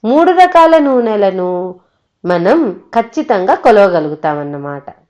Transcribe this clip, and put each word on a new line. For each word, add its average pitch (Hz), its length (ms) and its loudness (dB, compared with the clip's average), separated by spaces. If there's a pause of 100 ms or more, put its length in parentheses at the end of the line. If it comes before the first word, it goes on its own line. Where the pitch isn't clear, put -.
మూడు 311 260 2
రకాల 339 460 4
నూనెలను 196 960 -2 (500)
మనం 180 560 0 (140)
ఖచ్చితంగా 226 600 -2
కొలవగలుగుతామన్నమాట. 151 1300 -2 (260)